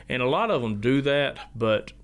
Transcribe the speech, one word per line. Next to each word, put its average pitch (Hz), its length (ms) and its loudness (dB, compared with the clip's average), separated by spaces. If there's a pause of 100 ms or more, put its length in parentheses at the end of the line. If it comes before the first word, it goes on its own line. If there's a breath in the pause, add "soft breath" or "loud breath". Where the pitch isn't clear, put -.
And 127 140 -2
a 127 60 0
lot 202 240 0
of 139 120 0
'em 110 160 -2
do 131 220 2
that, 139 360 0 (180)
but, 110 360 0 (120)